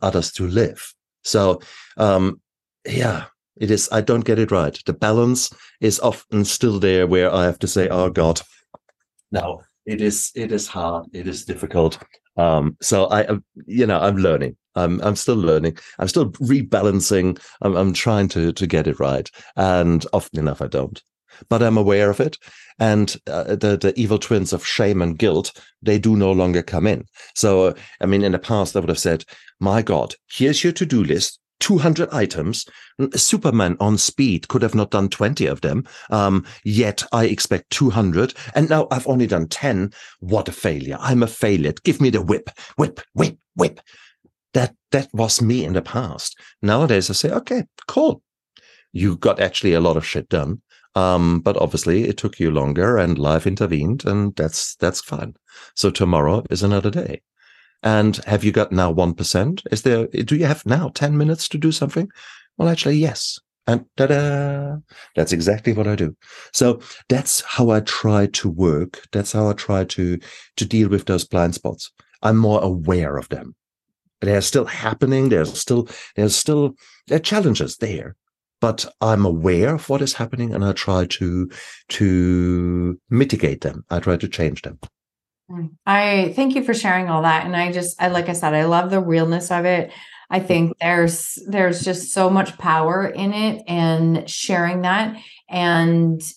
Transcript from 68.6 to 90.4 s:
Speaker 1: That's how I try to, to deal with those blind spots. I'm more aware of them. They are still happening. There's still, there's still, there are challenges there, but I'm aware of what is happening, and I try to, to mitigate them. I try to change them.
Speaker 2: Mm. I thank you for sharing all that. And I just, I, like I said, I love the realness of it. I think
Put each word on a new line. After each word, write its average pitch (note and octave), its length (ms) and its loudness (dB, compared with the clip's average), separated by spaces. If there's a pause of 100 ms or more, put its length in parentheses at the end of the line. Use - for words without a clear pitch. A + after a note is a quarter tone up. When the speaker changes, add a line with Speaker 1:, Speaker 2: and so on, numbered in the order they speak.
Speaker 1:
That's G2+ 200 -4
how G#2+ 160 2
I G2+ 60 0
try F#2+ 300 -2
to, F2+ 340 -2 (400)
to G#2+ 80 0
deal A2 240 2
with G2 160 0
those F2+ 180 0
blind F2 300 0
spots. - 360 -8 (320)
I'm A2 140 4
more G#2+ 260 4
aware F2 540 0
of - 140 -8
them. B1+ 240 -12 (640)
They G2+ 160 2
are G2 40 2
still A#2 260 2
happening. C3 640 0
There's D#2+ 280 0
still, A#2+ 300 0 (260)
there's G#2 220 2
still, D3 400 0 (320)
there D#3 80 2
are D#3+ 40 2
challenges D#3+ 580 0
there, F#2+ 360 -6 (460)
but A2+ 260 0 (140)
I'm A2 240 4
aware F2+ 500 2
of - 140 -8
what C#3 140 0
is C3+ 100 -2
happening, A#2 420 -6
and G2 100 -2
I G2 100 0
try F#2 320 0
to, F2+ 440 -4 (380)
to F2+ 1120 0 (100)
mitigate A2+ 520 0
them. - 280 -8
I E2+ 80 -2
try F2+ 180 0
to - 120 -4
change D2+ 340 -4
them. - 160 -14 (720)
Speaker 2:
Mm. E3 200 -10 (160)
I G3+ 500 2
thank C4 180 0
you C4 80 -2
for A#3+ 100 0
sharing F#3 360 0
all D#3+ 140 0
that. D#3+ 220 2
And F3 120 -4
I F3 160 -2
just, F3 280 -6
I, F#3 80 2
like F3 200 -2
I F3 40 -4
said, E3+ 220 -2
I D3+ 120 2
love F3 240 2
the F#3+ 100 0
realness E3 500 0
of F3 140 -2
it. F3+ 280 0 (380)
I F#3 80 0
think E3+ 420 0